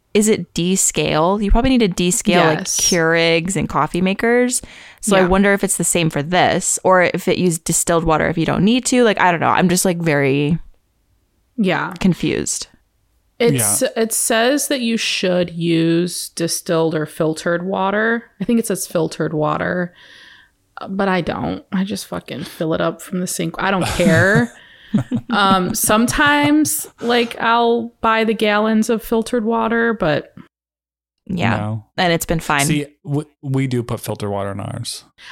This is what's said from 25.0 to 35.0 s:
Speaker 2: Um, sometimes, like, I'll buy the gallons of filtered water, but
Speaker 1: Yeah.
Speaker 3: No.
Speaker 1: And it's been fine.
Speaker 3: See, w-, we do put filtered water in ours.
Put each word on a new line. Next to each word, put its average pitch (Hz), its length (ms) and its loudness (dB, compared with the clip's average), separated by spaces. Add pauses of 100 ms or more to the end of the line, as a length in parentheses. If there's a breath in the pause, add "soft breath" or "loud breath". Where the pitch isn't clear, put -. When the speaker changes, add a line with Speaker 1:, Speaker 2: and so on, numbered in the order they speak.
Speaker 2:
Um, 190 440 2
sometimes, 294 1120 2 (140)
like, 233 400 -2
I'll 233 600 0
buy 220 240 2
the 220 80 0
gallons 214 560 2
of 220 120 0
filtered 226 440 -2
water, 226 480 0
but 160 420 -2 (920)
Speaker 1:
Yeah. 98 280 -2
Speaker 3:
No. 107 300 -6 (100)
Speaker 1:
And 180 160 0
it's 165 140 -2
been 165 160 -2
fine. 143 240 -2
Speaker 3:
See, 147 220 -2 (180)
w-, 147 200 -4 (160)
we 135 260 -2
do 123 160 -2
put 117 180 -8
filtered 104 280 -8
water 98 220 -6
in 101 80 -10
ours. - 460 -10 (260 loud breath)